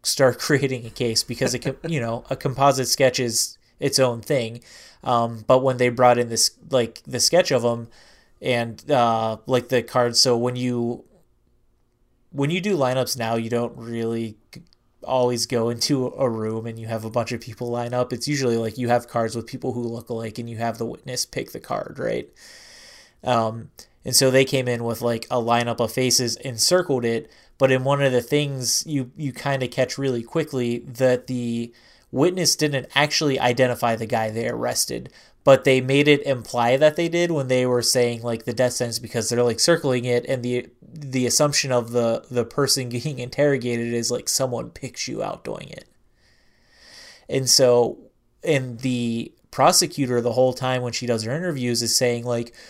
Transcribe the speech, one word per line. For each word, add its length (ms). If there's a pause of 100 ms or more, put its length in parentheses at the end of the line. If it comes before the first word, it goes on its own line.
start 360
<laughs> 20
creating 460
a 40
case, 320
because 320
a 40
com-, 180 (100)
you 140
know, 280
a 60
composite 540
sketch 320
is 380 (200)
its 200
own 240
thing. 400 (420)
Um, 420
but 160
when 140
they 140
brought 280
in 100
this, 240 (180)
like, 360
the 140
sketch 320
of 100
him 260 (520)
and, 500
uh, 460 (100)
like, 220
the 140
cards, 360
so 180
when 200
you, 480 (1300)
when 180
you 100
do 160
lineups 400
now, 200
you 140
don't 260
really 600 (140)
g-, 120 (420)
always 420
go 220
into 400 (100)
a 100
room 380
and 140
you 80
have 160
a 60
bunch 200
of 100
people 300
line 240
up. 180
It's 140
usually, 300
like, 200
you 120
have 180
cards 300
with 100
people 260
who 100
look 260
alike 300
and 120
you 60
have 220
the 80
witness 380
pick 280
the 80
card, 400
right? 280 (920)
Um, 480 (340)
and 100
so 160
they 140
came 240
in 160
with, 180
like, 280
a 60
lineup 440
of 120
faces 440
and 240
circled 440
it. 260 (280)
But 140
in 120
one 180
of 100
the 100
things, 640
you, 300
you 160
kinda 360
catch 300
really 240
quickly 560
that 480
the 460 (400)
witness 420
didn't 400
actually 460
identify 560
the 100
guy 240
they 180
arrested, 640 (300)
but 220
they 160
made 260
it 160
imply 540
that 180
they 140
did 240
when 160
they 180
were 160
saying, 400
like, 220
the 80
death 220
sentence, 260
because 280
they're, 140
like, 160
circling 460
it, 220
and 180
the, 240 (120)
the 460
assumption 460
of 180
the, 400
the 140
person 440
<laughs> 20
getting 280
interrogated 760
is, 180
like, 180
someone 420
picks 380
you 120
out 220
doing 260
it. 180 (1400)
And 220
so, 480 (460)
and 360
the 520 (180)
prosecutor 720
the 120
whole 200
time 300
when 100
she 140
does 160
her 120
interviews 480
is 140
saying, 300
like, 280 (160)